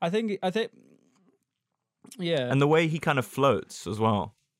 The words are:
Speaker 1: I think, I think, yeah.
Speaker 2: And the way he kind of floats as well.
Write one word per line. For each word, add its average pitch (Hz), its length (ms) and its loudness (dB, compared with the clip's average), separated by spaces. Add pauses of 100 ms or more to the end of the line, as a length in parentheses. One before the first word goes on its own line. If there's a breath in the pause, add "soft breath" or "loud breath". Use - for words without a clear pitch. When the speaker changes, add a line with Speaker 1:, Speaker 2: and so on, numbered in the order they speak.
Speaker 1:
I 170 80 0
think, 214 320 -2
I 185 80 -2
think, 220 220 -4 (1500)
yeah. 160 340 -2
Speaker 2:
And 135 80 2
the 143 80 4
way 160 200 4
he 160 100 -2
kind 143 220 0
of 117 80 -4
floats - 580 0
as 104 140 -6
well. 110 360 0 (240)